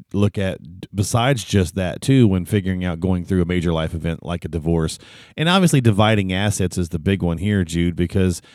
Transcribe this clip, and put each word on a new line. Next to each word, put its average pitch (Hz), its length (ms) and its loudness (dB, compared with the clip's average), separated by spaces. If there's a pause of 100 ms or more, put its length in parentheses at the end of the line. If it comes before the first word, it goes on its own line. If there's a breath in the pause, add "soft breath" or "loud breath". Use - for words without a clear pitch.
(120)
look 101 240 0
at 95 260 -6 (180)
d-, - 140 -18
besides 117 480 0
just 92 340 0
that, 92 260 -4
too, 131 260 6
when 92 160 0
figuring 92 400 -2
out 85 160 -4
going 90 240 0
through 92 160 2
a 85 60 2
major 87 260 0
life 80 220 -2
event 82 300 -6
like 85 200 -8
a 78 40 -8
divorce. 80 500 -2 (360 loud breath)
And 156 140 -2
obviously 175 320 4
dividing 107 520 4
assets 98 440 -2
is 87 140 -2
the 85 80 -6
big 90 240 0
one 85 160 -2
here, 98 260 0
Jude, 85 320 -2
because, 90 460 0 (120)